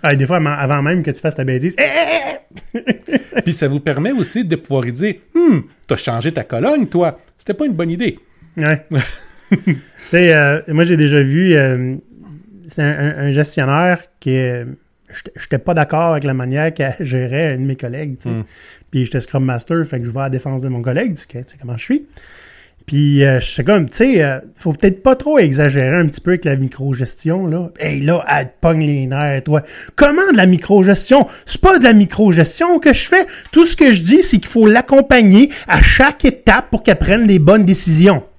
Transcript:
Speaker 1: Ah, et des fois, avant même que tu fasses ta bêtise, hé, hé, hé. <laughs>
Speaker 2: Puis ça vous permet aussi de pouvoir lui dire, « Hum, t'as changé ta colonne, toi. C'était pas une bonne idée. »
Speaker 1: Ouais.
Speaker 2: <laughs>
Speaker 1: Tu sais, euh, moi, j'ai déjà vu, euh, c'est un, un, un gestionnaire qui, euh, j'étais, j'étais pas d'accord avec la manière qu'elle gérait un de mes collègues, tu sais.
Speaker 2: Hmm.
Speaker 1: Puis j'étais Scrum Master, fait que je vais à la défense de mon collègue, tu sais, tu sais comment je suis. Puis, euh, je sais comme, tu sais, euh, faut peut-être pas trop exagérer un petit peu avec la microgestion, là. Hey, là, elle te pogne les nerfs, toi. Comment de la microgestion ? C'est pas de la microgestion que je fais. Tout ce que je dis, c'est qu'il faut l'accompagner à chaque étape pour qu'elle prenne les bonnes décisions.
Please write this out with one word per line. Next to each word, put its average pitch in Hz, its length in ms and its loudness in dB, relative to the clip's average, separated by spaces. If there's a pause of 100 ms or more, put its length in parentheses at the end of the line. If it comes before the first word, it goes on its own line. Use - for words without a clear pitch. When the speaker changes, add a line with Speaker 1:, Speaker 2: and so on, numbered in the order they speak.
Speaker 1:
Ah, 151 100 0
et - 40 0
des 135 100 -2
fois, 175 100 -2
avant 147 460 -2
même 170 180 -2
que 156 80 -6
tu 139 100 -8
fasses 156 160 -6
ta 139 80 -6
bêtise, 131 360 -4
hé, - 40 2
hé, 294 960 -6
hé. - 640 -6
<laughs> - 20 -6
Speaker 2:
Puis 170 100 -4
ça - 140 -4
vous 139 120 -4
permet 147 320 -4
aussi 233 340 -4
de 165 100 -4
pouvoir 135 280 -4
lui 120 80 -6
dire, « 170 240 -6 (200)
Hum, 320 280 2 (240)
t'as 131 100 -2
changé 120 340 -6
ta 151 120 -8
colonne, 226 440 -2
toi. 175 320 -2 (160)
C'était - 200 -8
pas 302 100 -4
une 262 80 -4
bonne 170 160 -4
idée. » 175 300 -6 (380)
Speaker 1:
Ouais. 151 340 -2
Speaker 2:
<laughs> 156 60 -2 (520)
Speaker 1:
Tu - 600 -4
sais, 175 220 4
euh, 147 360 2
moi, 156 160 2
j'ai 175 120 2
déjà 147 240 2
vu, 160 320 2
euh, 131 420 0 (720)
c'est 156 140 -8
un, 147 160 -2
un, 143 200 -4 (100)
un 143 40 -2
gestionnaire 147 680 0 (220)
qui, 131 160 -2
euh, 123 260 -4 (500)
j'étais, - 240 -20
j'étais - 200 -6
pas - 160 -4
d'accord 160 380 0
avec 151 140 -4
la 139 80 -4
manière 135 400 -4
qu'elle 135 280 -6
gérait 131 520 -4
un 131 40 -8
de 127 80 -6
mes 135 120 -4
collègues, 131 440 -10
tu 123 80 -10
sais. 117 60 -6
Speaker 2:
Hmm. 110 80 -8 (480)
Speaker 1:
Puis 135 140 -2
j'étais 127 160 -6
Scrum 135 220 -4
Master, 131 420 -4
fait 143 140 -8
que 117 60 -8
je 120 60 -8
vais 120 80 -8
à 135 40 -4
la 135 60 -6
défense 131 320 -8
de 135 80 -8
mon 123 120 -6
collègue, 151 340 -4
tu - 140 -18
sais, 123 140 -16
tu - 80 -20
sais - 80 -20
comment 120 180 -12
je 113 60 -14
suis. 294 220 -4 (800)
Puis, 143 400 2
euh, 131 160 2
je - 100 -6
sais 135 140 -6
comme, 180 240 2
tu - 80 -16
sais, 226 260 2
euh, 135 160 -4 (160)
faut - 160 -6
peut-être 190 320 -2
pas 262 140 4
trop 294 220 0
exagérer 139 580 0
un 175 80 2
petit 147 160 -4
peu 175 100 -2
avec 175 140 -2
la 139 100 0
microgestion, 135 920 -6
là. 170 220 -6 (100)
Hey, 147 220 -4
là, 156 280 0
elle 143 180 -2
te - 40 -16 (100)
pogne 160 240 0
les 143 220 -2
nerfs, 139 360 -4
toi. 151 180 0 (360)
Comment 330 340 2
de 254 60 4
la 185 80 4
microgestion ? 196 840 2 (180)
C'est - 160 -10
pas 370 180 6
de 240 40 2
la 233 100 4
microgestion 208 840 2
que 302 140 4
je - 140 -2
fais. 370 180 2 (260)
Tout 330 140 6
ce 330 120 -2
que 277 160 6
je 180 100 0
dis, 269 200 4
c'est - 160 0
qu'il - 80 -12
faut 220 200 4
l'accompagner 254 840 4 (160)
à - 140 4
chaque - 420 4
étape 254 480 2
pour 220 120 -4
qu'elle 202 140 2
prenne 220 300 0
les 196 120 6
bonnes 190 260 4
décisions. 170 580 2 (160)